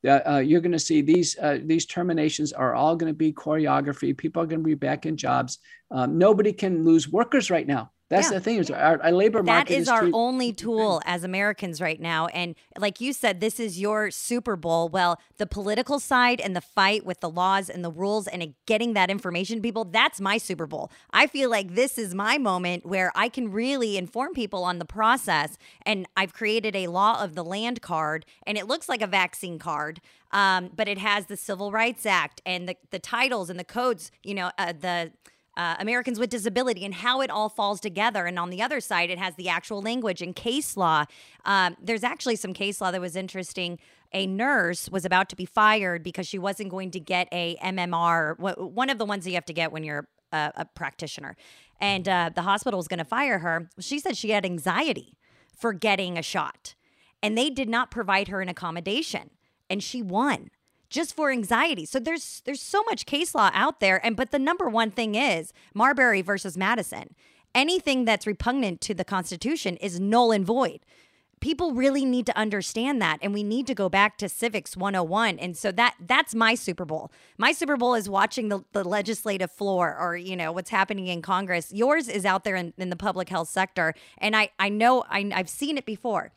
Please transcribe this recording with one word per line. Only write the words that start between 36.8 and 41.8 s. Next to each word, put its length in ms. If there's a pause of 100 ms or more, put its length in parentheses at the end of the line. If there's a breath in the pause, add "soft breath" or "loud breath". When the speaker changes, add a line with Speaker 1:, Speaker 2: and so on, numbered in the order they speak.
Speaker 2:
and 80
how 300
it 80
all 180
falls 320
together. 460
And 120
on 120
the 100
other 180
side, 300
it 100
has 180
the 120
actual 320
language 400
and 160
case 400
law. 300 (400 soft breath)
Um, 360